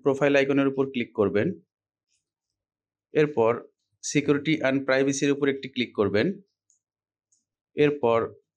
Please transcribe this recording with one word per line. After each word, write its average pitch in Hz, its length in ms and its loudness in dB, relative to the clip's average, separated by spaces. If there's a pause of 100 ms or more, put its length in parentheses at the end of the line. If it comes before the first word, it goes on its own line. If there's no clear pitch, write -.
প্রোফাইল 143 360 0
আইকনের 139 320 2
উপর 135 220 -2
ক্লিক 120 260 -4
করবেন। 101 280 2 (1700)
এরপর 135 380 2 (520)
security 143 500 0 (140)
and 135 100 0 (100)
প্রাইভেসির 139 480 0
উপর 143 180 -2
একটি 135 200 -10
ক্লিক 120 260 -4
করবেন। 104 280 2 (1500)
এরপর 143 440 2 (380)